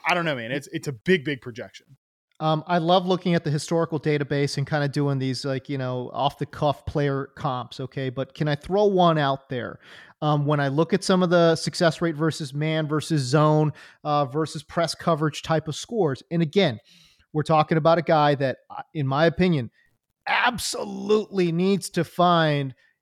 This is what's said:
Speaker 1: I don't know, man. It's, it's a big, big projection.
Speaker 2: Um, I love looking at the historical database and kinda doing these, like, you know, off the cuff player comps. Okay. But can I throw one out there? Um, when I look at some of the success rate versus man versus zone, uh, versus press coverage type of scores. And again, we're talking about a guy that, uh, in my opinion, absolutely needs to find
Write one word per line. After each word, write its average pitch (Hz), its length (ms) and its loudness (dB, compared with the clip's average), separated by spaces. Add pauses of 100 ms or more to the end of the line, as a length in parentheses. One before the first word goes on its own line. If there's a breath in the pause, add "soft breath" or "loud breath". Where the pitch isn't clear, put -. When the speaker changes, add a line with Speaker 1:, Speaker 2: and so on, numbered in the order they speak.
(100)
Speaker 1:
I 180 40 2
don't 170 100 0
know, 151 120 -2
man. 117 160 -8
It's, 143 160 -8
it's 160 180 -10
a 147 60 -6
big, 160 320 0
big 143 160 -6
projection. 117 560 -16 (420)
Speaker 2:
Um, 156 300 0
I 175 100 2
love 175 260 4
looking 180 300 0
at 170 80 2
the 151 80 -4
historical 160 480 -2
database 143 580 -2
and 139 80 -2
kinda 147 220 -2
doing 143 320 0
these, 131 260 -4
like, 131 240 -6
you 143 80 -6
know, 127 360 -6
off 139 260 -2
the 147 80 -6
cuff - 400 -4
player 139 480 -4
comps. 127 460 -8
Okay. 131 300 -8
But 131 220 -6
can 156 140 -4
I 147 80 0
throw 196 300 0
one 180 340 4
out 139 300 -2
there? 120 320 -8 (420 loud breath)
Um, 147 240 2
when 147 140 2
I 139 80 0
look 156 240 0
at 185 100 0
some 185 180 2
of 175 100 2
the 165 260 6
success 160 440 0
rate 170 140 -2
versus 147 400 -2
man 156 320 -2
versus 147 360 -2
zone, 151 500 4 (320 loud breath)
uh, 147 220 0
versus 151 360 -6
press - 320 -2
coverage 156 480 -2
type 160 240 -2
of 156 80 -6
scores. 175 560 -2
And 165 100 0
again, 156 380 0 (540 soft breath)
we're 151 100 0
talking 156 340 2
about 165 220 4
a 160 40 0
guy 147 340 4
that, 131 220 -2 (120)
uh, - 120 -14 (120)
in 139 140 -2
my 143 180 2
opinion, 165 460 0 (560)
absolutely 202 1200 0
needs 185 400 0
to 165 140 -2
find 156 680 2 (300)